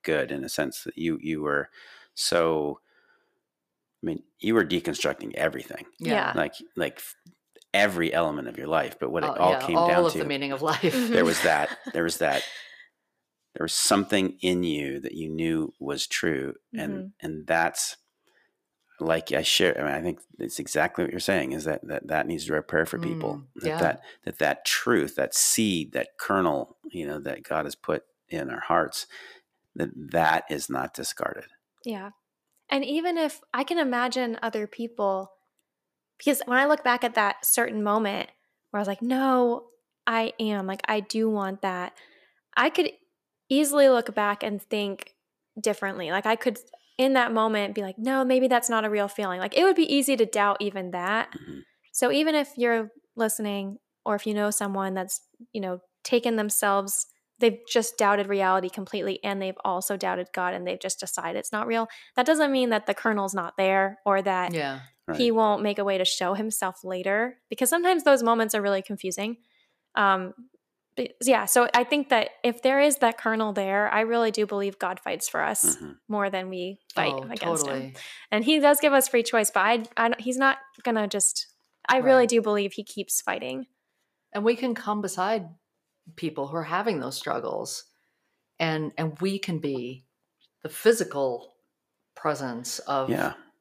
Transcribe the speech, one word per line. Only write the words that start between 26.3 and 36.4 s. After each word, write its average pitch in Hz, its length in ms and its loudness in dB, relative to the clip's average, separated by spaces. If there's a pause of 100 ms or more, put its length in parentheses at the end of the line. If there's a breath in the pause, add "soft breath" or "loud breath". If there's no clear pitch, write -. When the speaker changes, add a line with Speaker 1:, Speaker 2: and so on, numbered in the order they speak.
Speaker 1:
you 82 160 -8
know, 76 140 -8
that 71 220 -8
God 78 220 -4
has 71 100 -8
put - 300 -6 (240)
in - 220 -6
our - 100 -8
hearts, - 460 0 (680 loud breath)
that - 160 -4 (220)
that 82 380 2
is 73 200 -6
not 65 240 -6
discarded. - 520 -8 (380)
Speaker 3:
Yeah. 208 260 -10 (580)
And 277 160 -2
even 330 340 -2
if, 311 220 -4 (120)
I - 120 -2
can 339 140 -2
imagine 247 640 -2
other 214 280 -4
people, 196 640 -4 (840)
because - 280 0